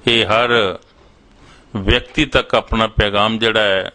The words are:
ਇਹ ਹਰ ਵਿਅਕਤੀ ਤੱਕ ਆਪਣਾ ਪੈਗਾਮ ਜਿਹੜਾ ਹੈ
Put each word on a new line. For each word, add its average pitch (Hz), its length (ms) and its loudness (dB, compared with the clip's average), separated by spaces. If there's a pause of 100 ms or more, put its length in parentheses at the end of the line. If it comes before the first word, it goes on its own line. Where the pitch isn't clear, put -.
ਇਹ 113 180 2
ਹਰ 117 260 0 (1200)
ਵਿਅਕਤੀ 117 520 -2
ਤੱਕ 131 300 -2
ਆਪਣਾ 110 340 0
ਪੈਗਾਮ 104 500 0
ਜਿਹੜਾ 110 220 0
ਹੈ 95 340 -2